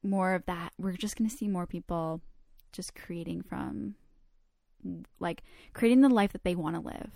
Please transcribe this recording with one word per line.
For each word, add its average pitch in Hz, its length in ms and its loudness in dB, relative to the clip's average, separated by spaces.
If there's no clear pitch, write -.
more 190 320 2
of 185 120 -2
that. 170 340 -6
We're 185 140 -2
just 208 220 -4
gonna 220 140 2
see 208 180 -6
more 180 200 -2
people 165 540 -4
just - 240 -12
creating 170 480 -8
from, - 520 -8
like, 170 240 -6
creating 247 280 6
the 277 80 10
life 202 220 6
that - 120 -14
they 180 120 0
wanna 165 240 -2
live. - 360 -10